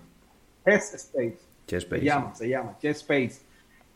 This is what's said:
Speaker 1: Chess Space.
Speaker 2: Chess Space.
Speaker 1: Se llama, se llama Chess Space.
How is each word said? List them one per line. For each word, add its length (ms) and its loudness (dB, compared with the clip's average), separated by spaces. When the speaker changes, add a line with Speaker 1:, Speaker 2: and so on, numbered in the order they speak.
Speaker 1:
Chess 300 4
Space. 420 -4
Speaker 2:
Chess 180 -2
Space. 160 -2
Speaker 1:
Se 60 0
llama, 280 0
se 140 -6
llama 340 -4
Chess 160 0
Space. 400 0